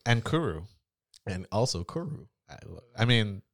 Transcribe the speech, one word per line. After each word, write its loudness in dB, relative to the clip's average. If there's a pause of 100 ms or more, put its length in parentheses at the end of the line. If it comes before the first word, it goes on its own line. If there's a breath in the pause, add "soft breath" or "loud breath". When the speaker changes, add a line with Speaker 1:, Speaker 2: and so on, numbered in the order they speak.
Speaker 1:
And 4
Kuru. 0 (640)
Speaker 2:
And -4
also 2
Kuru. -6 (240)
Speaker 1:
I, -18 (420)
I 4
mean, 4 (100)